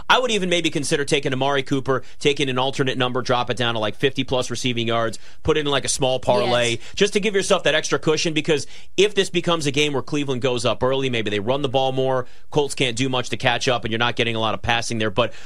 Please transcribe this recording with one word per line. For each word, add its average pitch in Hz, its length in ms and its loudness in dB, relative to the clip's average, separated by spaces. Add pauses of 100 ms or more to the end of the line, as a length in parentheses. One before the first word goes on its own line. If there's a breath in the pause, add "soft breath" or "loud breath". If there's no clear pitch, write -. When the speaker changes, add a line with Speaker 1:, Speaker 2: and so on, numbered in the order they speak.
Speaker 1:
I 214 100 6
would 254 120 0
even 196 160 0
maybe 175 220 0
consider 147 340 0
taking 143 300 0
Amari 135 300 0
Cooper, 135 380 0 (160 loud breath)
taking 143 300 0
an 127 100 -2
alternate 131 400 0
number, 127 240 0
drop 123 280 0
it 113 80 -2
down 117 160 0
to, 113 80 -4
like, 107 140 0
fifty 135 280 0
plus 127 260 0
receiving 117 380 -2
yards, 113 320 0 (240 loud breath)
put 156 140 2
in, 151 80 0
like, 139 180 0
a 117 60 2
small 131 300 2
parlay, 120 580 2
Speaker 2:
Yes. - 20 -8 (160 loud breath)
Speaker 1:
just 202 160 2
to 214 80 0
give 202 160 0
yourself 190 280 2
that 147 120 4
extra 156 240 0
cushion, 156 340 0
because 151 340 0 (280 loud breath)
if 202 200 4
this 190 140 2
becomes 170 360 0
a 143 60 2
game 147 200 2
where 135 120 -2
Cleveland 139 380 -2
goes 123 220 0
up 110 180 0
early, 135 280 0
maybe 113 200 -2
they 104 120 0
run 131 200 0
the 147 60 0
ball 131 240 2
more, 131 340 0 (240 soft breath)
Colts 143 260 0
can't 123 200 0
do 131 140 0
much 127 220 -2
to - 40 -2
catch 120 320 0
up, 120 160 2
and 113 80 -4
you're 110 80 -2
not 120 160 0
getting 117 220 0
a - 20 -2
lot 110 140 0
of 95 80 -6
passing 117 380 -2
there. 110 120 0
But 113 220 0 (120 loud breath)